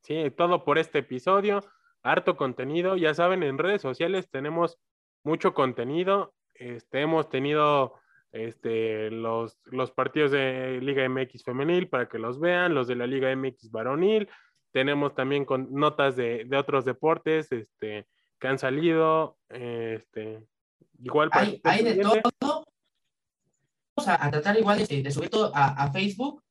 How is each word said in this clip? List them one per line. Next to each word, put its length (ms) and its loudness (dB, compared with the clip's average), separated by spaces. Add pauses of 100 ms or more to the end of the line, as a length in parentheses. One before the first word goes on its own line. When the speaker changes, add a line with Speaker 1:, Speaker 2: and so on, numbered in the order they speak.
Speaker 1:
Sí, 340 -4
todo 260 2
por 140 2
este 220 0
episodio. 640 0 (380)
Harto 340 2
contenido. 600 -2
Ya 180 2
saben, 260 2
en 160 -2
redes 240 0
sociales 480 -4
tenemos 480 -2 (460)
mucho 320 0
contenido. 800 0 (180)
Este, 480 -8
hemos 280 0
tenido, 680 2 (360)
este, 760 -4
los, 540 -4
los 260 -4
partidos 400 0
de 520 0
Liga 220 0
M 200 -2
X 200 -10
femenil 460 0
para 180 -2
que 120 -10
los 200 -6
vean, 360 2
los 120 0
de 80 -2
la 120 -4
Liga 240 0
M 160 -2
X 240 -10
varonil. 580 0 (420)
Tenemos 440 0
también 300 -2
con 280 -2
notas 420 2
de, 300 -2
de 120 0
otros 280 0
deportes, 680 0
este, 560 -8 (320)
que 80 -4
han 120 0
salido, 800 2 (100)
este, 960 -10 (540)
igual 300 0
para 140 4
Speaker 2:
Hay, 60 2
Speaker 1:
que 60 -6
estén 160 2
Speaker 2:
hay 120 2
de 120 2
Speaker 1:
pendientes. 420 4
Speaker 2:
todo. 280 -2 (1300)
Vamos 140 -2
a, 160 2
a 40 0
tratar 300 2
igual 260 2
de, 180 -4
de 80 -4
subir 180 -4
todo 260 0
a, 280 2
a 80 0
Facebook 600 -4